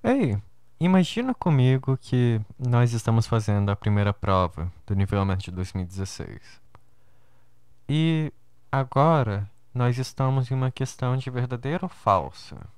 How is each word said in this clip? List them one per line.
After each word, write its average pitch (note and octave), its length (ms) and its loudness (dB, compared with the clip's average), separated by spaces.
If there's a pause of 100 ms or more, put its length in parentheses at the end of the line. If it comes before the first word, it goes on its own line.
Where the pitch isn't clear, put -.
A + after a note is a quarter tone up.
(160)
Ei, B2+ 240 0 (400)
imagina F#3 540 2
comigo C3 640 2
que A#2+ 420 0 (200)
nós A#2+ 340 2
estamos A2+ 320 2
fazendo G#2 460 0
a G2 40 0
primeira G#2 380 0
prova F2+ 580 0 (140)
do G#2+ 80 -4
nivelamento G2 520 0
de - 40 -10
dois F#2 240 -6
mil F#2+ 100 -4
e F2+ 40 -8
dezesseis. - 760 -12 (1300)
E D#3 420 0 (400)
agora C3+ 760 0 (240)
nós B2 240 0
estamos C3 540 -2
em - 20 -2
uma C3 160 0
questão B2+ 480 -4
de B2+ 140 -6
verdadeiro B2+ 540 -4
ou F3 40 -6
falso. - 680 -2 (220)